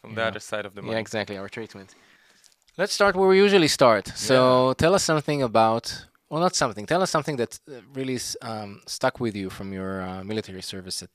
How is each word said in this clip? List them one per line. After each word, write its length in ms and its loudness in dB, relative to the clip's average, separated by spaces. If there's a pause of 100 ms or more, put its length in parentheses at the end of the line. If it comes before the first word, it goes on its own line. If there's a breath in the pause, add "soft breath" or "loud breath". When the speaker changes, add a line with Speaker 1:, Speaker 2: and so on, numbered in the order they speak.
Speaker 1:
From 100 -18
Speaker 2:
you 60 -12
Speaker 1:
the 60 -4
Speaker 2:
know. 40 0
Speaker 1:
other 140 -6
side 260 -8
of 80 -16
the 80 -14
Speaker 2:
Yeah, 60 -12
Speaker 1:
mic. 100 -4
Speaker 2:
exactly, 400 -6
our 100 -12
treatment. 460 -16 (840 soft breath)
Let's 160 -2
start 220 4
where 140 4
we 100 8
usually 300 6
start. 400 4
So, 260 0 (360)
Speaker 1:
Yeah. 40 0
Speaker 2:
tell 220 4
us 80 2
something 360 0
about, 640 0 (220)
well, 120 -4
not 160 0
something, 280 -2
tell 180 0
us 80 -2
something 260 -2
that, 320 -4
uh, 60 -16 (200)
really 220 -4
s-, 260 -8
um, 440 -10
stuck 340 -2
with 160 -4
you 140 -6
from 220 -12
your, 300 -8
uh, 220 -10
military 380 -8
service 420 -12
at, 100 -20